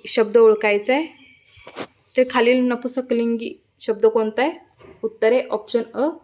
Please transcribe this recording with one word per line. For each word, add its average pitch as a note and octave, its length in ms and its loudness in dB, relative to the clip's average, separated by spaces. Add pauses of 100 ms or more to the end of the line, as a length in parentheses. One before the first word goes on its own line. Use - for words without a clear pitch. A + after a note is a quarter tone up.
शब्द A3 300 0
ओळखायचा G#3+ 580 4
आहे. D#4+ 120 -2 (1080)
तर B3+ 160 2
खालील B3+ 320 2
नपुसकलिंगी A#3+ 880 -4 (280)
शब्द G#3+ 260 -2
कोणता A3 360 0
आहे? D#4+ 100 -2 (500)
उत्तर A3+ 300 -2
आहे B3+ 160 2
ऑप्शन A3+ 340 -6 (120)
अ, B3+ 140 -2 (160)